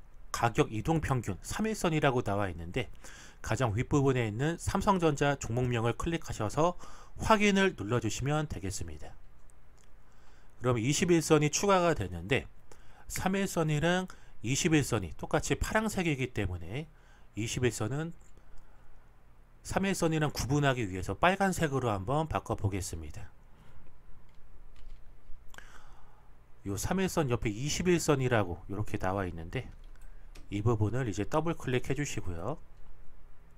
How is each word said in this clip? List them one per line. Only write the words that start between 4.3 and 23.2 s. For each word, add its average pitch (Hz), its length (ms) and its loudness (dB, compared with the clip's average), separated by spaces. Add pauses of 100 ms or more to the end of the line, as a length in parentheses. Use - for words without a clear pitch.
삼성전자 160 760 4
종목명을 117 600 2
클릭하셔서 165 840 0 (420)
확인을 202 580 6
눌러주시면 120 720 0
되겠습니다. - 640 -6 (1500)
그럼 120 180 4
이십 147 340 4
일선이 156 380 6
추가가 180 440 6
되는데, 92 540 -2 (600)
삼 - 280 0
일선이랑 175 720 2 (340)
이십 139 320 2
일선이 110 440 2
똑같이 - 380 0
파란색이기 175 800 0
때문에 98 540 -4 (480)
이십 117 300 0
일선은 135 480 0 (1500)
삼 196 220 0
일선이랑 160 480 2
구분하기 127 560 2
위해서 92 240 -4
빨간색으로 170 760 2
한번 117 400 0
바꿔보겠습니다. 92 1040 -2 (3250)